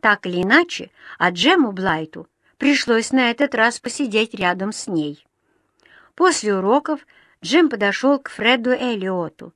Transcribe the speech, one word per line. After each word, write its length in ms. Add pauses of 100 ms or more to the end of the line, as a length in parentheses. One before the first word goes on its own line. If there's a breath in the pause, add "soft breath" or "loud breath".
Так 260
или 160
иначе, 480 (260 loud breath)
а 140
Джему 400
Блайту 560 (300)
пришлось 540
на 200
этот 240
раз 240
посидеть 560
рядом 360
с 160
ней. 380 (880 soft breath)
После 420
уроков 520 (360 soft breath)
Джем 260
подошёл 500
к 100
Фреду 400
Эллиоту 880